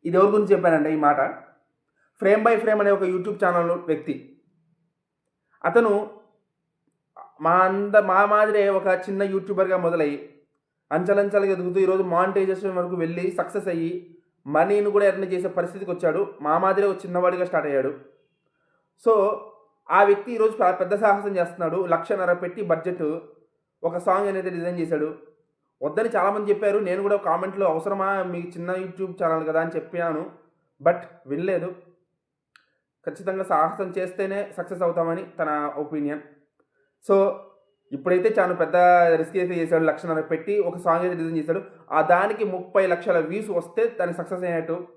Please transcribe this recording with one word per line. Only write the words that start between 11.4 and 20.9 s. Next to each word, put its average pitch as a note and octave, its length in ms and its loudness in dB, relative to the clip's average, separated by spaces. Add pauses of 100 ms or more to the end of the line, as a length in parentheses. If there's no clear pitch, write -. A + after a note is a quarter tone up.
ఎదుగుతూ F3+ 280 -2
ఈరోజు F#3+ 220 2
మానిటైజేషన్ F#3+ 720 0
వరకు F3 200 -4
వెళ్ళి E3+ 340 -4
సక్సెస్ F3+ 380 -4
అయ్యి E3+ 500 -6 (280)
మనీని G3 440 2
కూడా G3+ 140 -2
ఎర్న్ F#3+ 200 2
చేసే F3+ 240 -4
పరిస్థితికి F3+ 420 -6
వచ్చాడు. F3 500 -2
మా D3+ 180 0
మాదిరే F#3+ 280 2
ఒక F#3+ 100 0
చిన్నవాడిగా F3+ 480 0
స్టార్ట్ D#3+ 240 -2
అయ్యాడు. C#3 260 0 (1120)
So, G#3 280 4 (540)
ఆ F#3 120 6
వ్యక్తి G3+ 300 4
ఈరోజు A3 200 2
ప-, F3+ 280 2
పెద్ద F#3+ 140 0